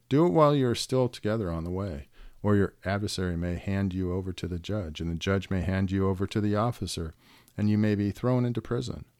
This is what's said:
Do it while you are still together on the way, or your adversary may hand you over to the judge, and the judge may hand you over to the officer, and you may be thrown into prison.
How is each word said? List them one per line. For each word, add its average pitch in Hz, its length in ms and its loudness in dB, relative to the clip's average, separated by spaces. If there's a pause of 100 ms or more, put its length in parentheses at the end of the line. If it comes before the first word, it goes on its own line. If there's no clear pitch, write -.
Do 151 180 4
it 180 60 2
while 151 200 6
you 135 140 4
are 117 80 2
still 127 340 0
together 107 400 -2
on 82 140 -2
the 87 80 -6
way, 90 380 -6 (340)
or 104 140 6
your 95 180 4 (100)
adversary 92 520 -2
may 87 180 0
hand 98 400 -2
you 92 180 -2
over 95 200 -4
to 90 160 -6
the 87 100 -4
judge, 85 420 -6
and 82 80 -2
the 85 60 -2
judge 98 360 -2
may 95 100 0
hand 95 320 0
you 95 160 2
over 95 180 0
to 107 140 -2
the 104 160 0
officer, 95 580 -4 (420)
and 104 140 2
you 104 80 4
may 107 160 4
be 101 160 0
thrown 123 340 0
into 120 160 -2
prison. 107 440 -6 (160)